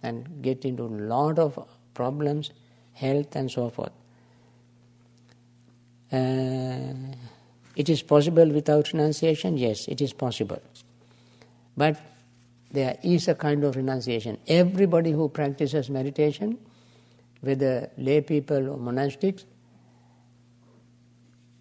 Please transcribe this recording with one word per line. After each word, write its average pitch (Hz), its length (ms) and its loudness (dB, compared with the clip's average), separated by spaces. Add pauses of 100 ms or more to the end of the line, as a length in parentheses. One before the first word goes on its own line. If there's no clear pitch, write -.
and 127 380 -10
get 127 240 -4
into 123 180 -4
a 113 100 -6 (220)
lot 156 240 2
of 151 180 0 (360)
problems, 147 580 -2 (420)
health 143 420 -2
and 135 140 -4
so 120 200 -4
forth. - 220 -8 (2250)
Uh, 131 1040 -4 (600)
it 143 140 0
is 156 120 4
possible 160 480 8
without 147 420 4
renunciation? 156 640 0
Yes, 113 300 0
it 120 140 -6
is 135 100 -2
possible. 113 500 -4 (1160)
But 151 240 2 (720)
there 135 320 -2
is 175 240 2
a 170 80 2
kind 147 280 0
of 139 120 0
renunciation. 120 600 -4 (100)
Everybody 175 640 4
who 151 160 0
practices 143 640 -2
meditation, 147 680 -2 (840)
whether 131 560 0
lay 135 240 2
people 143 480 0
or 139 80 -8
monastics, 135 640 -2 (2250)